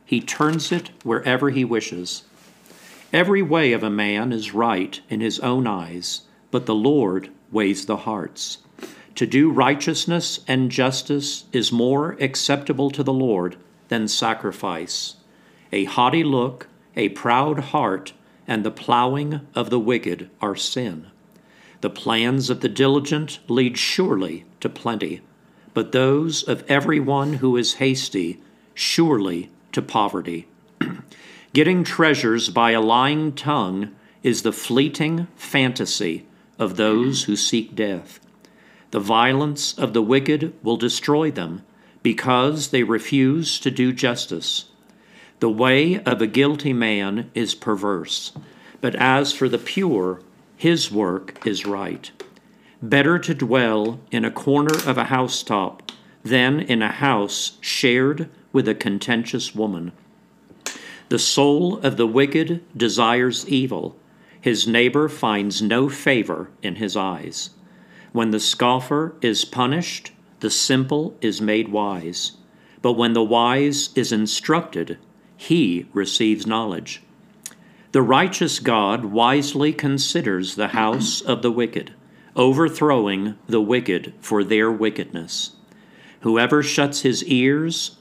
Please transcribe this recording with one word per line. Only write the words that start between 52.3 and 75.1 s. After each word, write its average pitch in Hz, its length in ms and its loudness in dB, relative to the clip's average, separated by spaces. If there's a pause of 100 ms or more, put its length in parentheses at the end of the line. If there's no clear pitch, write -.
Better 143 380 4
to 165 160 -2
dwell 117 640 0 (100)
in 113 140 0
a 113 60 -2
corner 147 440 0 (120)
of 127 100 0
a 120 80 2
housetop 123 880 -2 (300)
than 123 380 2
in 113 200 0
a 107 100 0
house 107 720 -2
shared 135 720 0 (200)
with 131 160 2
a 110 80 0
contentious 113 800 -4
woman. 92 380 -4 (1200)
The 127 80 2
soul 143 640 2
of 120 180 0
the 117 80 4
wicked 147 560 2 (120)
desires 117 720 0
evil. 127 480 -2 (460)
His 110 260 0
neighbor 123 400 4
finds 104 540 -2
no 120 300 2
favor 98 580 -2 (140)
in 90 140 -6
his 104 200 -4
eyes. 85 540 -6 (640)
When 113 180 0
the 107 100 0
scoffer 131 800 0
is 110 240 0
punished, 135 680 -4 (280)
the 110 80 -2
simple 135 720 0
is 110 220 -2
made 107 260 2
wise. 98 720 -4 (420)
But 123 120 2
when 117 200 2
the 117 100 4
wise 123 720 2
is 117 180 0
instructed, 110 840 -2 (420)